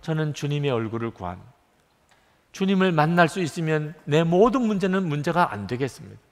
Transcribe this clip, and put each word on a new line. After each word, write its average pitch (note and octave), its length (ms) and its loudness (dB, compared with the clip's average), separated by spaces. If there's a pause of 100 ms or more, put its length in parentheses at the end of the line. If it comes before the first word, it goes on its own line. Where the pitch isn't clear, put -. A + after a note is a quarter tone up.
저는 D#3 320 -4
주님의 C#3+ 380 -2
얼굴을 A2+ 400 -4
구합니다. F#2 400 -12 (1000)
주님을 F#3+ 400 2
만날 E3 360 4
수 F#3+ 140 -4
있으면 D#3 520 -2 (120)
내 D3+ 180 2
모든 G#3 400 4
문제는 F#3+ 440 0
문제가 D3+ 440 0
안 G#2 160 -8
되겠습니다. A2 520 -8 (120)